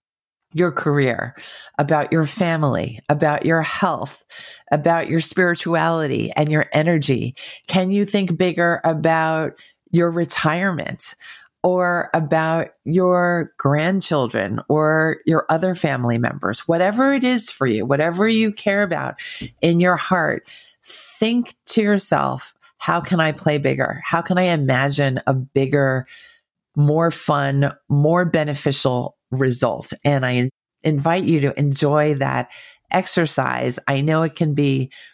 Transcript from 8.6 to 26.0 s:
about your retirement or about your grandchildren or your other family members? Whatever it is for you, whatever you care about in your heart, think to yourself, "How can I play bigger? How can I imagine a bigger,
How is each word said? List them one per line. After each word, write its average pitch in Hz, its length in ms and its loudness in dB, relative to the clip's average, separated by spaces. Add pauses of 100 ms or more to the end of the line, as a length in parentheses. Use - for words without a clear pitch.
about 160 680 0 (380)
your 170 200 4
retirement 170 1040 -2 (480)
or 180 520 0
about 160 540 0 (160)
your 175 760 2
grandchildren 139 1120 0
or 156 580 2
your 160 220 2
other 175 260 0
family 127 420 0
members? 110 520 -2
Whatever 208 440 2
it 262 120 0
is 247 260 0
for - 160 -2
you, 107 180 0
whatever 165 440 0
you 220 240 2
care 202 300 -2
about 151 340 -4 (440)
in 170 200 4
your 180 160 4
heart, 160 500 -2 (380)
think - 720 -4 (120)
to - 160 0
yourself, 143 720 0 (240)
"How 170 220 -2
can 170 200 0
I 160 120 0
play 147 260 0
bigger? 135 460 -2
How 170 180 -2
can 180 160 0
I 185 60 4
imagine 139 840 0
a 135 80 -6
bigger, 131 720 0 (720)